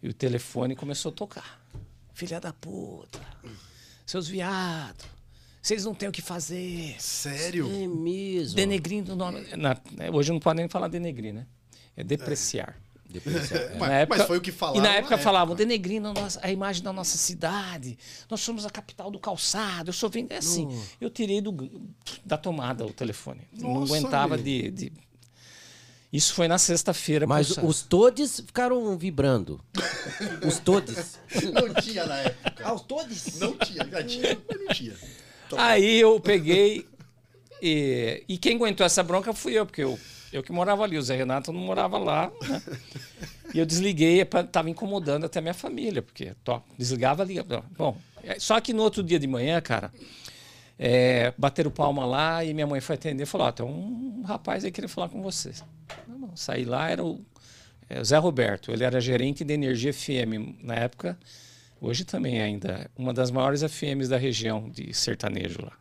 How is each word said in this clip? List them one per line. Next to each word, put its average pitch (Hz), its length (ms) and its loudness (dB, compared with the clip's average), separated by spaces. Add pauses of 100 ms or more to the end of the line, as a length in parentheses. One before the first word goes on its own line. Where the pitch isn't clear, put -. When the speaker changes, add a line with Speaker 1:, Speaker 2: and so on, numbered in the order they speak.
Speaker 1:
E 120 60 -6
o 113 60 -6
telefone 123 600 -2
começou 143 340 -6
a 151 40 -16
tocar. - 460 -14 (520)
"Filha 175 280 -10
da 160 120 -10
puta, - 680 -14 (840)
seus 180 240 -6
viados, 180 760 -4 (580)
vocês 208 220 0
não 214 100 -4
têm 202 140 -6
o 190 40 -6
que 165 100 -10
fazer." 175 760 -8
Speaker 2:
Sério? 156 720 -4
Speaker 3:
É 196 160 -4
mesmo. 175 680 -2
Speaker 1:
Denegrindo 196 560 0
o 190 40 -4
nome. 180 300 -4 (100)
Na, 139 200 4 (360)
hoje 147 200 4
não 160 80 2
pode 160 180 4
nem 170 100 -2
falar 180 200 -2
denegrir, 156 440 -6
né? 113 140 -10 (500)
É - 60 -10
depreciar. 147 760 -2 (320)
Speaker 3:
Depreciar, 160 520 -2
é. - 80 -4 (100)
Speaker 2:
Mas, 160 100 2
Speaker 1:
Na 139 60 4
época, 151 240 6
Speaker 2:
mas 202 80 8
foi 175 120 2
o - 20 2
que 180 100 -6
falaram 170 300 2
Speaker 1:
e - 20 6
na 202 140 8
época 226 200 4
Speaker 2:
na - 60 2
Speaker 1:
falavam, 180 320 6
Speaker 2:
época. 208 100 2
Speaker 1:
"Denegrindo 214 440 -2
a 214 40 -6
nossa, 202 300 -4
a 185 80 -2
imagem 196 320 -2
da 190 100 -6
nossa 185 240 -2
cidade, 170 800 -4 (320)
nós 226 120 -4
somos 220 260 -6
a 202 40 -8
capital - 400 -12
do 202 100 -12
calçado." 185 720 -4
Eu - 20 -4
sou 208 180 0
vendo, 233 220 -6
é - 60 -6
assim, 170 280 0
Speaker 3:
Hum. 123 160 -8 (180)
Speaker 1:
eu - 100 -4
tirei 208 300 0
do, 202 120 -4 (720)
da 151 120 -2
tomada 131 480 -4
o 107 80 -8
telefone. - 600 -8
Não - 220 -4
Speaker 2:
Nossa, 139 200 0
Speaker 1:
aguentava 143 400 2
Speaker 2:
meu. 131 100 -2
Speaker 1:
de, 135 280 -2
de, - 200 -8 (1200)
isso 147 220 2
foi 170 140 4
na 175 100 4
sexta-feira, 165 680 2
Speaker 3:
Mas 143 300 4
Speaker 1:
pro - 120 0
Speaker 3:
os 156 160 2
todes 240 580 6
ficaram 247 580 0
vibrando. 135 640 2 (140)
Speaker 1:
<laughs> - 720 -6
Speaker 3:
Os 156 120 2
todes. 180 600 2 (340)
Speaker 2:
Não 240 220 4
tinha 214 320 -2
na 139 120 -2
época. - 360 -2 (100)
Speaker 3:
Ah, 220 80 -2
os 226 100 -4
todes? 247 560 -8
Speaker 2:
Não 202 200 -2
tinha, 185 280 -4
já 160 180 -4
tinha, 240 340 -2 (100)
mas 403 120 -6
não 392 140 -8
tinha. 110 200 -8 (520)
Então - 120 -6
Speaker 1:
Aí 220 420 8
eu 220 200 10
peguei 196 680 6 (760)
e, 135 640 2
e 185 100 -4
quem 233 180 2
aguentou 214 300 2
essa 175 160 4
bronca 185 300 2
fui 240 220 -4
eu, 214 120 4
porque - 160 -6
eu, 131 160 0 (340)
eu 135 100 -4
que 170 100 -10
morava 196 320 2
ali, 185 120 0
o 147 60 0
Zé 127 140 0
Renato 131 360 -2
não 175 80 -6
morava 185 380 0
lá, 165 320 0 (120)
né? 277 200 -4 (880)
E 160 60 2
eu 165 80 4
desliguei, 170 540 6
é 185 40 6
pra, 180 200 2
tava 165 260 0
incomodando 165 560 -2
até 165 140 -4
minha 170 140 -4
família, 226 480 -4
porque, - 300 -12 (120)
tó, 117 180 -2 (160)
desligava, 127 460 2
ligava. 165 400 -6 (120)
Bom, 147 200 0 (260)
é, - 160 -6
só 220 220 4
que 240 120 -4
no 220 120 2
outro 214 180 2
dia 170 160 4
de 139 80 0
manhã, 135 340 2
cara, 117 320 -2 (840)
é, 123 600 4
bateram 143 320 2
palma 143 340 0
lá 156 400 0
e 160 100 -4
minha 151 120 0
mãe 143 140 0
foi 151 160 -4
atender 139 280 -4
e - 20 -8
falou, 156 200 0
"Ó, 120 60 2
tem 117 140 -6
um 226 580 -8
rapaz 190 400 -4
aí 196 80 -4
querendo 196 180 -8
falar 175 180 -6
com - 140 -10
você." - 280 -6 (360)
Tá - 100 -16 (120)
bom, 247 260 -14
saí 135 300 -4
lá, 135 260 0
era 175 140 -2
o, 170 200 -6 (640)
é, 64 120 -6
o - 40 -4
Zé 120 140 6
Roberto, 123 540 2
ele 113 100 -2
era 127 180 2
gerente 131 440 0
de 147 100 -2
energia 131 360 0
F 143 240 -4
M 110 480 -2
na 120 120 -6
época, 127 420 -2 (640)
hoje 123 240 -2
também 131 360 0
ainda, 101 560 -4
uma 127 180 -2
das 127 160 2
maiores 135 320 2
F 156 240 -4
Ms 135 220 0
da 131 80 2
região 110 520 0
de - 240 -10
sertanejo 95 720 -2
lá. - 180 -12